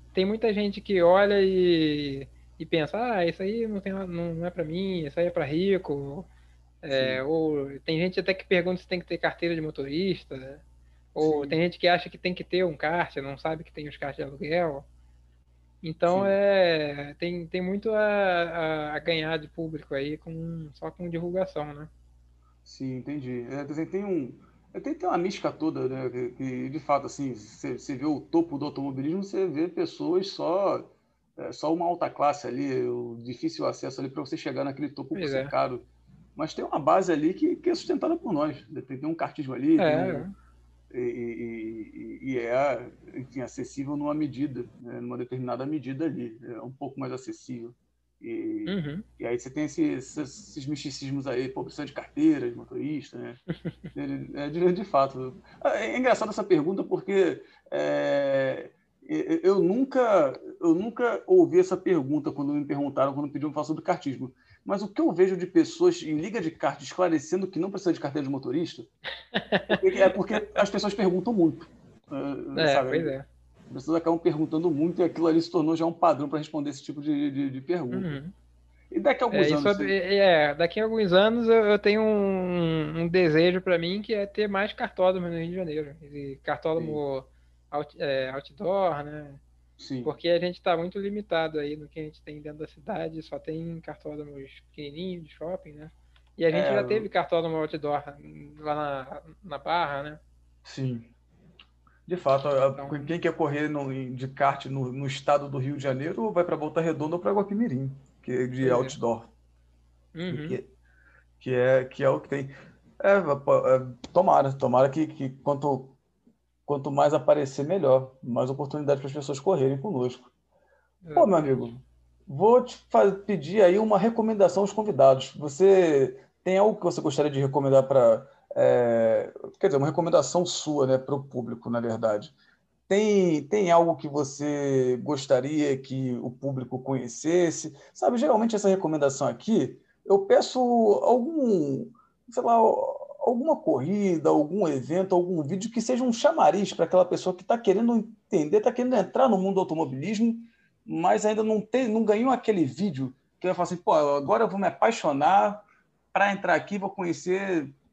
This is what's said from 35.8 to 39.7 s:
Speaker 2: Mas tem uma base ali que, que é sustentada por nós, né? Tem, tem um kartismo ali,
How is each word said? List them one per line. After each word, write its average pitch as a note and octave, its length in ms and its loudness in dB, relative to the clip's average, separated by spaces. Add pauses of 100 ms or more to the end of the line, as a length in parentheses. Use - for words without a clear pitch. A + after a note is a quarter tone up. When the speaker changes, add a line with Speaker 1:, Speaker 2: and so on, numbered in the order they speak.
Speaker 2:
Mas D#3 180 -6
tem - 120 -6
uma - 140 -4
base F3 320 4
ali D#3 220 2
que, D#4+ 220 0
que - 140 -2
é E4+ 60 0
sustentada E4 400 -2
por D4 180 -6
nós, D3 360 -2
né? C#3+ 120 -12
Tem, C3+ 160 -12
tem D3+ 120 -6
um E3 60 -4
kartismo C3+ 400 -6
ali, D3 220 4